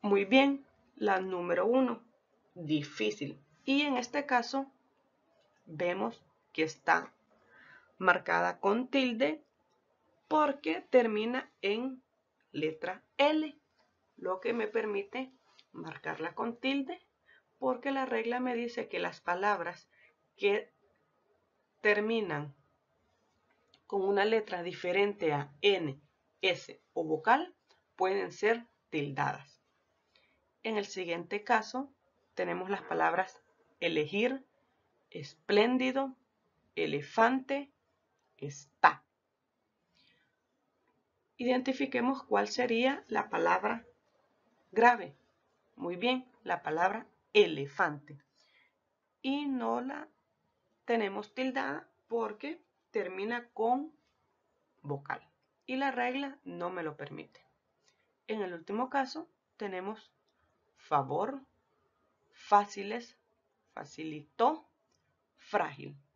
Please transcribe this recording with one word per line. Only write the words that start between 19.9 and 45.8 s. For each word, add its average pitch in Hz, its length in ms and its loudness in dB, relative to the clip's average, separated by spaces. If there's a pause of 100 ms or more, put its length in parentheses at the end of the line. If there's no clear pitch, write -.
que 202 360 0 (1080)
terminan 208 760 0 (1300)
con 196 160 -2
una 196 220 4
letra 214 400 0
diferente 180 680 0
a 143 200 -4 (100)
N, 175 380 2 (400)
S - 420 -2 (100)
o 165 120 -2
vocal 226 500 2 (400)
pueden 190 380 0
ser 233 340 0 (240)
tildadas. 143 640 -4 (1120)
En 220 120 -4
el 202 100 -2
siguiente 175 560 -6
caso 247 500 -2 (420)
tenemos 180 360 -4
las 196 120 -4
palabras 165 600 -2 (380)
elegir, 175 640 0 (640)
espléndido, 254 1040 2 (640)
elefante, 226 960 0 (640)
está. - 680 0 (2250)
Identifiquemos 254 840 0
cuál 208 240 2
sería 247 640 0
la 214 200 -2
palabra 190 560 0 (840)
grave. 220 460 4 (580)
Muy 175 220 -6